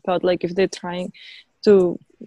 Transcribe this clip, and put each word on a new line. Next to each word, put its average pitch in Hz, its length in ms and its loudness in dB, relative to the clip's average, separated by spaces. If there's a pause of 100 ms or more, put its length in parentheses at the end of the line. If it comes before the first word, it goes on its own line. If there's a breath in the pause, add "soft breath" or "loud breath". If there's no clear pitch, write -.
thought, 180 180 -2
like, 180 220 -2
if 175 100 -4
they're 190 140 0
trying 180 440 -10 (520 loud breath)
to 185 320 4 (300)